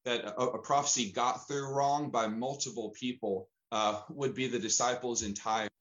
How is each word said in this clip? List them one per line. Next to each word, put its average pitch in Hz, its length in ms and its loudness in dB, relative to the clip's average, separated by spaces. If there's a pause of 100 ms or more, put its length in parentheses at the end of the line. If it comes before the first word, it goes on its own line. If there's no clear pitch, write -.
that 120 200 0
a, - 60 -6
a 123 280 0
prophecy 135 520 2
got 123 380 0
through 139 260 -2
wrong 143 360 2
by 113 180 2
multiple 117 640 -4
people, 107 580 -4 (240)
uh, 107 280 2 (100)
would 139 240 -2
be 131 120 0
the 120 120 0
disciples 120 640 0
in 101 120 -4
Tyre 110 340 -2 (120)